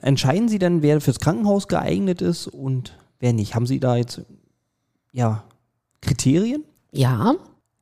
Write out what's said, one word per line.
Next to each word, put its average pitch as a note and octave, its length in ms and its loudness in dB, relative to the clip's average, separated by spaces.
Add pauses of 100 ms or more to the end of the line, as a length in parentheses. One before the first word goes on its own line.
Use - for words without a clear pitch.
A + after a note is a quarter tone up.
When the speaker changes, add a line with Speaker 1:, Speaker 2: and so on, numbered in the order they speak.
Speaker 1:
entscheiden C#3 460 2
Sie G#3+ 100 0
denn, F3 240 2
wer D3 180 4
fürs - 200 0
Krankenhaus G3+ 480 0
geeignet F3+ 520 0
ist F3 280 -4
und C3 440 -6 (260)
wer B2 140 0
nicht? G#2+ 220 -2
Haben A#2 120 0
Sie C3+ 140 -2
da B2 160 0
jetzt, A#2+ 240 -4 (920)
ja, A2 320 -2 (580)
Kriterien? A3+ 640 0 (280)
Speaker 2:
Ja, C3 420 2 (480)